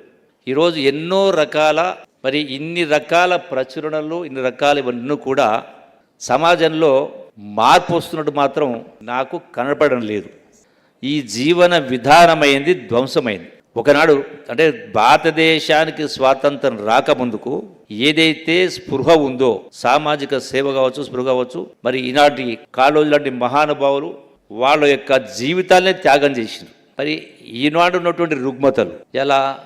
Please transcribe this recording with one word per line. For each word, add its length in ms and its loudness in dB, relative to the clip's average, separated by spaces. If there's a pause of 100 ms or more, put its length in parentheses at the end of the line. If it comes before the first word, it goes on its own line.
(480)
ఈరోజు 320 0
ఎన్నో 500 0
రకాల, 680 0 (300)
మరి 140 -2
ఇన్ని 440 -6
రకాల 520 0
ప్రచురణలు, 920 -6
ఇన్ని 160 -10
రకాల 360 0
ఇవన్నీ 380 -4
కూడా 480 0 (560)
సమాజంలో 920 2 (280)
మార్పు 540 2
వస్తున్నట్టు 380 -4
మాత్రం 540 -2 (160)
నాకు 400 -6 (140)
కనపడడం 460 -2
లేదు. 280 -8 (760)
ఈ 180 -4
జీవన 560 2
విధానమైంది 960 4
ధ్వంసమైంది. 720 -4 (300)
ఒకనాడు 460 4 (260)
అంటే 460 0
భారతదేశానికి 1120 2
స్వాతంత్రం 800 0
రాకముందుకు 840 -2 (240)
ఏదైతే 800 0
స్పృహ 440 0
ఉందో, 600 0
సామాజిక 640 -2
సేవ 340 -4
కావచ్చు, 320 -2
స్పృహ 220 -6
కావచ్చు, 420 -4 (180)
మరి 140 -2
ఈనాటి 600 0 (160)
కాళోజీ 340 2
లాంటి 200 2
మహానుభావులు 880 -2 (340)
వాళ్ళ 340 2
యొక్క 320 2
జీవితాలనే 760 0
త్యాగం 380 2
చేసిండ్రు. 440 -8 (240)
మరి 280 -6 (200)
ఈనాడు 500 0
ఉన్నటువంటి 380 -2
రుగ్మతలు 560 0 (240)
ఎలా, 500 0